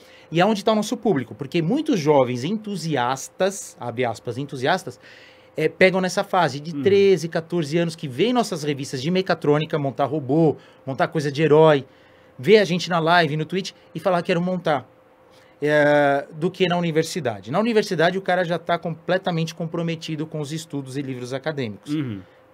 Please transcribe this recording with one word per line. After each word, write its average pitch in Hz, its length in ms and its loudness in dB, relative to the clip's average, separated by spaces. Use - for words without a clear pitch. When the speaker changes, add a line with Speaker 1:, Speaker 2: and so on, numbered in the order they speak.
Speaker 1:
E 160 120 0
aonde 208 240 2
tá 220 80 2
o - 20 2
nosso 214 220 -2
público? 139 400 -2
Porque 143 260 -4
muitos 254 380 0
jovens 131 420 4
entusiastas, 170 1400 -4
abre 120 260 -4
aspas, 117 340 -6
entusiastas, 139 600 -4
eh, 156 120 0
pegam 185 320 2
nessa 185 240 -2
fase 156 340 2
de 156 160 -10
Speaker 2:
Uhum. 143 80 -4
Speaker 1:
treze, 190 460 4
quatorze 165 500 -4
anos, 170 160 0
que 156 140 -10
vê 160 240 0
nossas 208 300 -2
revistas 147 400 -6
de 151 80 -2
mecatrônica, 165 680 0
montar 139 280 -2
robô, 143 500 2
montar 175 220 -2
coisa 151 220 -4
de 139 120 -2
herói, 151 420 6
vê 175 200 6
a 202 60 4
gente 165 240 -2
na 175 100 0
live, 160 380 2
no 156 80 -4
Twitch, 185 280 -6
e 165 60 -10
falar, 175 220 0
"Quero 170 180 0
montar", 175 480 -2
eh, 147 720 4
do 165 180 -4
que 180 160 0
na 175 100 0
universidade. 156 760 -2
Na 165 100 0
universidade, 196 580 0
o 190 40 -4
cara 185 220 0
já 170 140 -4
tá 170 200 -2
completamente 165 760 -4
comprometido 165 720 -6
com 156 140 -10
os 143 120 -8
estudos 143 440 -10
e 147 60 -4
livros 123 300 -8
acadêmicos. 135 640 -6
Speaker 2:
Uhum. 123 260 -4